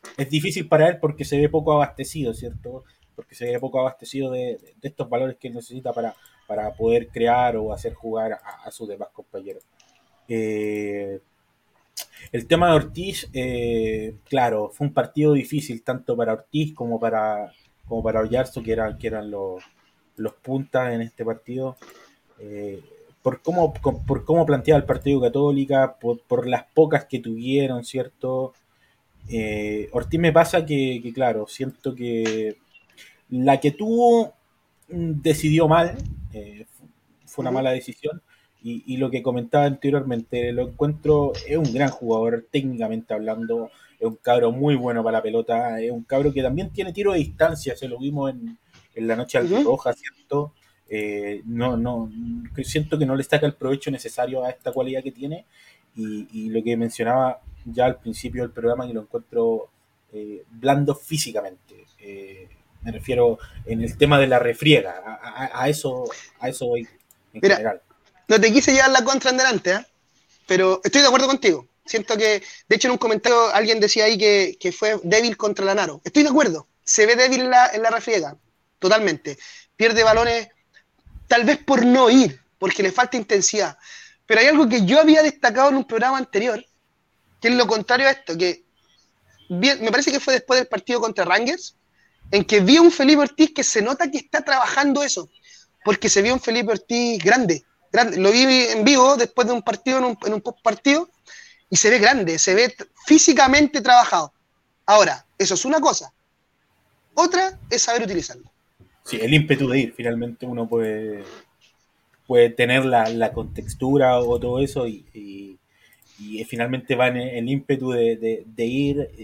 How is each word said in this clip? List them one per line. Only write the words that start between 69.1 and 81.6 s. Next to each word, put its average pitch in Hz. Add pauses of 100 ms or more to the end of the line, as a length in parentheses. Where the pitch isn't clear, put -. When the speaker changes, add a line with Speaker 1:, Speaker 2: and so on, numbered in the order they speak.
Speaker 2:
en 254
delante, 254
¿eh? 214 (600)
Pero 190
estoy -
de 285
acuerdo 262
contigo. 208 (180)
Siento 220
que, 214 (260)
de -
hecho, -
en 254
un 247
comentario 233
alguien 220
decía 208
ahí 220
que, 202
que 180
fue 214
débil 214
contra 208
Lanaro. 190
Estoy 294
de 294
acuerdo, 233 (160)
se -
ve 233
débil 254
en 254
la, 247
en 214
la 226
refriega, 208 (400)
totalmente. 185 (360)
Pierde 220
balones, 226 (800)
tal 240
vez 277
por 247